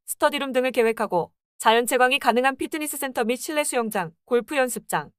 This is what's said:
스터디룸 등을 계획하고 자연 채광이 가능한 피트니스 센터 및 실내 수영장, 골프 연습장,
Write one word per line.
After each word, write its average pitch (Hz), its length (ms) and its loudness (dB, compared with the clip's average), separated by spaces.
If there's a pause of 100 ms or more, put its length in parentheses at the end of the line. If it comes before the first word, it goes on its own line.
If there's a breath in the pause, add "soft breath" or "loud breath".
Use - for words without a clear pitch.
스터디룸 285 460 0
등을 254 200 2
계획하고 220 580 0 (280)
자연 233 280 4
채광이 254 320 2
가능한 254 380 2
피트니스 302 400 -6
센터 269 260 -4
및 233 140 0
실내 302 260 -4
수영장, 220 480 -4 (140)
골프 240 320 -2
연습장, 226 640 -2